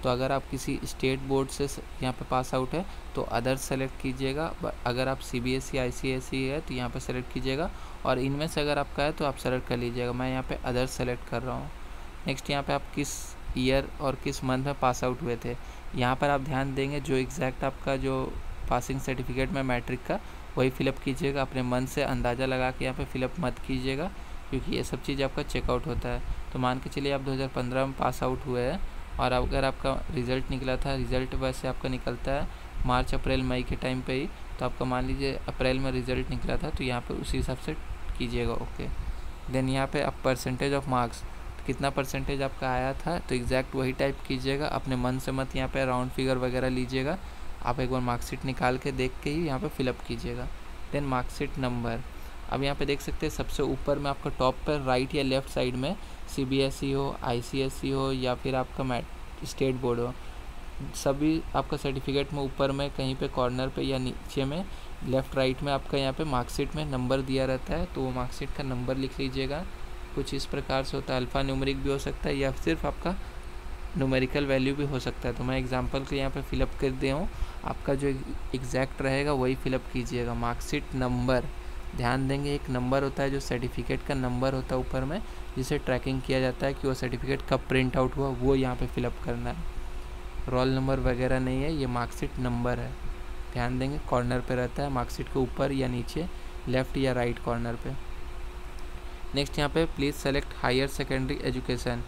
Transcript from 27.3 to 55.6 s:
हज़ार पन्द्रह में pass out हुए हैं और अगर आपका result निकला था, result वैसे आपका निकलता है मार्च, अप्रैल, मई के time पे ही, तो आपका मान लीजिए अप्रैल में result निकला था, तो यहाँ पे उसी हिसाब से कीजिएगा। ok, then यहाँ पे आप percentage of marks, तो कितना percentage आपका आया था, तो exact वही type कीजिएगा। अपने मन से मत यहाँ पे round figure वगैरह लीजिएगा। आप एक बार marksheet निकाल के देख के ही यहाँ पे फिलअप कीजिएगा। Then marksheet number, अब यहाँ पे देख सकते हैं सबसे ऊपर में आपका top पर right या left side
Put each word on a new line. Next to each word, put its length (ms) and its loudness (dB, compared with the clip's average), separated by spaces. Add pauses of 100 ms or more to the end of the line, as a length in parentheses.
हज़ार 140 0
पन्द्रह 380 0
में 120 -4
pass 260 2
out 220 0
हुए 160 0
हैं 180 0 (380)
और 140 4
अगर 340 2
आपका 280 0 (180)
result 400 0
निकला 260 0
था, 180 2
result 400 0
वैसे 320 0
आपका 220 0
निकलता 420 -2
है 160 2 (380)
मार्च, 280 4
अप्रैल, 300 2
मई 200 2
के 120 0
time 260 0
पे 120 -2
ही, 140 0 (320)
तो 60 0
आपका 200 0
मान 200 2
लीजिए 420 0
अप्रैल 320 2
में 120 2
result 380 0
निकला 280 2
था, 120 0
तो 140 -2
यहाँ 180 0
पे 120 -4
उसी 240 0
हिसाब 200 0
से 160 -4 (440)
कीजिएगा। 360 0
ok, 340 -2 (640)
then 180 2
यहाँ 180 2
पे 140 0
आप 220 0
percentage 500 2
of 160 0
marks, 320 2 (360)
तो 100 -8
कितना 220 2
percentage 520 0
आपका 300 0
आया 220 2
था, 260 -2
तो 160 -2
exact 400 2
वही 180 2
type 240 2 (100)
कीजिएगा। 400 0
अपने 280 0
मन 240 2
से 120 -4
मत 240 -2
यहाँ 140 0
पे 160 2
round 260 2
figure 260 2
वगैरह 320 2
लीजिएगा। 480 0 (480)
आप 140 2
एक 120 2
बार 100 2
marksheet 440 -2
निकाल 320 2
के 140 -2
देख 200 0 (120)
के 60 0
ही 160 0
यहाँ 140 0
पे 80 -2
फिलअप 400 0
कीजिएगा। 400 -4 (440)
Then 120 0
marksheet 560 0
number, 420 0 (480)
अब 140 0
यहाँ 120 2
पे 100 0
देख 160 2
सकते 240 0
हैं 80 0
सबसे 300 0
ऊपर 360 2
में 100 0
आपका 200 -2
top 260 2 (120)
पर 140 2
right 340 2
या 80 2
left 260 2
side 260 0